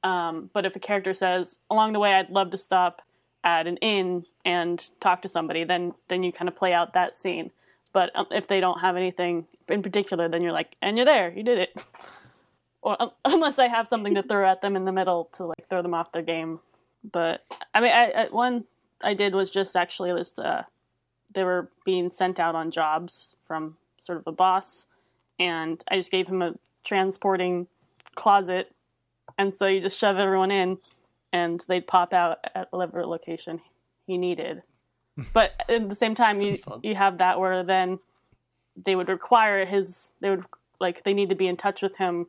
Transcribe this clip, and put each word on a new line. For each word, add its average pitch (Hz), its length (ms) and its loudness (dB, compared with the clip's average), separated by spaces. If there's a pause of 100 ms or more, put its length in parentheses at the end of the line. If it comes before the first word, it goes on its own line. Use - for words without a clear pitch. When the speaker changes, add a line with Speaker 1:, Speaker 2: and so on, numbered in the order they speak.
Speaker 1:
Um, 170 520 -2
but 196 120 -2
if 190 120 -4
a - 20 -10
character 190 340 -2
says, 185 460 -2 (100)
"Along 220 220 4
the 214 80 0
way, 202 140 4
I'd 190 160 2
love 190 220 0
to 196 60 -8
stop 180 440 0 (420)
at 165 240 2
an 175 100 -4
inn 185 480 0 (200)
and 175 440 -2 (120)
talk 185 220 2
to 196 60 -8
somebody," 165 360 -4
then, 175 280 -2 (140)
then 180 160 -2
you 180 80 -2
kinda 175 220 -6
play 185 180 0
out 170 220 2
that 180 200 2
scene. 170 380 -6 (400)
But, 180 240 2
um, 185 160 -4
if 185 160 -4
they 196 140 2
don't 180 180 0
have 180 160 2
anything 180 520 -2 (200)
in 202 140 0
particular, 190 480 -2
then 170 120 -2
you're 170 120 -2
like, 165 280 -6
"And 208 160 -2
you're 247 80 4
there, 262 300 6
you 214 80 -8
did 240 140 2
it." - 180 -2
<laughs> - 100 -16 (1000)
Or, 214 180 0
um, 233 160 -2
<laughs> - 80 -8
unless 302 340 2
I 254 80 8
have 226 220 0
something 208 260 0
to 196 80 0
throw 190 240 2
at 190 140 4
them 196 160 0
in 185 80 -2
the 190 80 -2
middle 180 400 0
to, 185 120 -10
like, 165 220 -10
throw 180 140 -2
them 175 120 -4
off 165 200 -4
their 170 80 -4
game. 165 400 -6 (500)
But, 165 320 -2 (300)
I 220 80 4
mean, 240 100 4
I, 233 200 4
I, 220 160 0
one 240 360 -2 (400)
I 208 100 0
did 196 220 0
was 190 140 0
just 196 260 -4
actually 180 420 -2
just, - 220 -8
uh, - 240 -4 (680)
they 190 100 -2
were 180 260 -2 (140)
being 180 280 0
sent 180 280 -2
out 165 160 0
on 165 160 -4
jobs 165 640 -4 (100)
from 160 300 -8 (220)
sort 170 220 -10
of - 80 -12
a 165 40 -8
boss, 185 540 0 (540)
and 165 500 -2
I 190 80 -2
just 180 140 -4
gave 185 160 0
him 185 140 -2
a 175 120 -2 (300)
transporting 190 840 0 (480)
closet, 190 580 2 (640)
and 196 200 0
so 202 100 0
you 190 140 2
just 190 180 -4
shove 196 180 2
everyone 190 340 2
in, 185 260 2 (560)
and 175 340 -2
they'd 180 180 0
pop 180 280 2
out 175 240 2 (180)
at 185 160 -8
whatever 175 340 -4
location 165 540 -10 (460)
he 185 120 -4
needed. 180 460 -4 (540)
Speaker 2:
<laughs> 135 160 -10
Speaker 1:
But 226 200 6 (140)
at 226 220 0
the 202 60 -6
same 220 180 2
time, 220 280 4
you, 202 100 0
Speaker 3:
That's 196 120 -4
fun. - 200 -12
Speaker 1:
you 214 120 -2
have 196 220 4
that 180 220 4
where 185 240 2
then 185 340 2 (800)
they 185 200 0
would 180 140 -2
require 202 560 4
his, 190 460 -4 (100)
they 196 80 0
would, 185 160 -2 (340)
like, 175 240 -4
they 202 100 2
need 202 160 2
to 190 60 2
be 185 120 0
in 180 100 -2
touch 196 240 -2
with 196 160 -4
him 175 320 -2